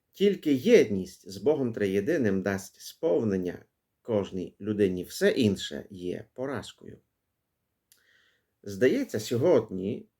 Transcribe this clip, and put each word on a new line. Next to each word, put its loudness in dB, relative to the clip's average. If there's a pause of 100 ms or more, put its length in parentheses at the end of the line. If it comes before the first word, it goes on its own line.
(120)
Тільки 2
єдність 2
з -12
Богом 0
Триєдиним 0
дасть -4
сповнення -2 (380)
кожній -4
людині. 0
Все 0
інше 0
є -10 (100)
поразкою. -12 (1600)
Здається, 0
сьогодні, 0 (120)